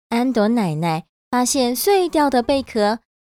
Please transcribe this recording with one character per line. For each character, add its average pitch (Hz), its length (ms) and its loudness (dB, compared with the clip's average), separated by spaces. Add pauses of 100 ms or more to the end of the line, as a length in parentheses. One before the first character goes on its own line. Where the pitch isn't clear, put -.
(100)
安 247 200 0
朵 220 180 2
奶 214 260 0
奶 160 320 -4 (240)
发 247 160 0
现 247 280 0
碎 370 360 2
掉 294 180 2
的 247 140 2
贝 269 200 0
壳 214 360 -2 (240)